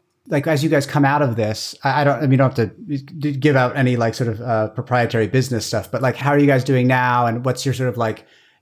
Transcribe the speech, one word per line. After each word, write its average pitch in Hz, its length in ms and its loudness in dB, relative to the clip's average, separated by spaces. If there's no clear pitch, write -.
like, 143 200 -2
as 151 160 0
you 156 80 2
guys 143 160 2
come 143 180 2
out 143 160 2
of 123 140 0
this, 107 480 -4
I, 139 180 0
I - 20 2
don't, 139 140 2
I - 40 -4
mean, 135 100 2
you 131 60 4
don't 131 200 2
have 110 140 0
to 156 260 -10
g-, 147 360 -6
give 139 220 2
out 123 220 2
any, 127 180 2
like, 113 200 0
sort 120 140 -2
of, 110 120 -8
uh, 110 280 -2
proprietary 120 580 -2
business 131 400 -2
stuff, - 240 -6
but, 120 100 -4
like, 131 140 0
how 139 160 -2
are 143 80 4
you 143 80 6
guys 135 160 4
doing 131 240 2
now? 123 400 2
And 120 180 -4
what's 127 180 -2
your 135 120 -2
sort 127 140 -2
of, 117 80 -6
like, 110 280 -4